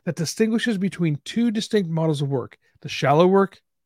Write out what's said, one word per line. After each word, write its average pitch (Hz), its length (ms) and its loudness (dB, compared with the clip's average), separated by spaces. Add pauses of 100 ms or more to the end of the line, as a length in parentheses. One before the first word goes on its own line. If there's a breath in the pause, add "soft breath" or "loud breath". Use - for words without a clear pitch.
that 175 140 -6
distinguishes 220 600 0
between 175 460 -2
two 233 260 -2
distinct 214 400 -2
models 160 320 -2
of 143 60 0
work, 135 300 -6 (240)
the - 80 -14
shallow 151 360 4
work, 190 360 2 (240)